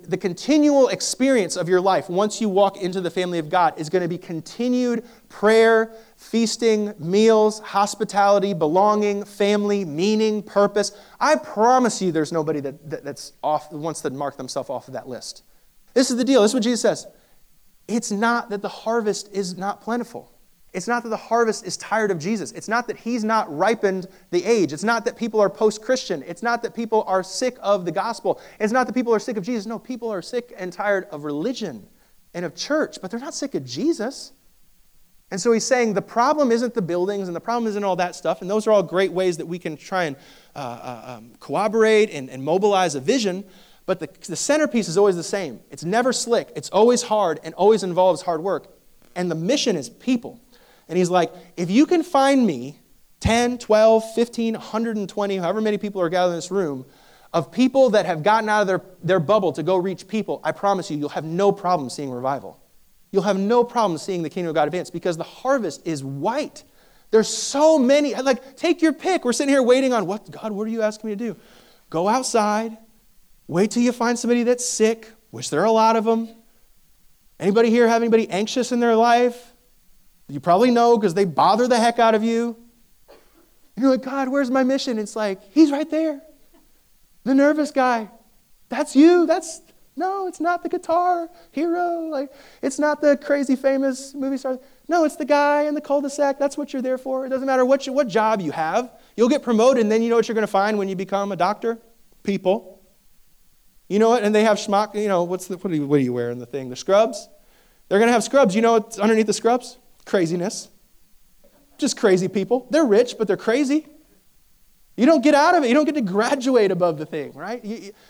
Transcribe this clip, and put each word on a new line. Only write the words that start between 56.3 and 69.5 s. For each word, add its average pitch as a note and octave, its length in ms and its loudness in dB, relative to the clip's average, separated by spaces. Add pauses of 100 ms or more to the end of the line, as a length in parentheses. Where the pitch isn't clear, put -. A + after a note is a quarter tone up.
in E3+ 60 -4
this - 120 -10
room, D3+ 340 -4 (480)
of E3+ 200 -2
people B3+ 380 4
that G3 160 2
have E3 180 -2
gotten G#3+ 240 2
out G#3+ 140 2
of G3 40 0
their, F3+ 160 -2 (180)
their F3+ 200 2
bubble F#3 320 2
to D#3+ 100 -6
go F3+ 140 0
reach F#3 320 -4
people, G3 340 -6
I D#3 80 -4
promise F#3+ 400 -2
you, D3+ 60 -6
you'll D3 140 -4
have - 140 -6
no F3+ 280 0
problem F3 380 -2
seeing C#3+ 200 -8
revival. B2 500 -6 (520)
You'll F#3+ 100 0
have F#3+ 160 0
no A3+ 240 2
problem G#3+ 360 0
seeing F3 260 -6
the D3+ 60 -6
kingdom F3+ 180 -6
of D#3 80 -2
God D3+ 100 2
advance E3 240 -4
because E3+ 260 -4
the E3 60 -6
harvest G3+ 640 -4
is D#3 160 -4
white." D3+ 640 -6 (480)
There's G#3+ 160 4
so D#4 500 2
many. C4+ 380 2
Like, C4 400 -2
take E4+ 260 0
your D#4+ 100 4
pick. F4+ 320 -2
We're A#3+ 80 0
sitting C#4 220 2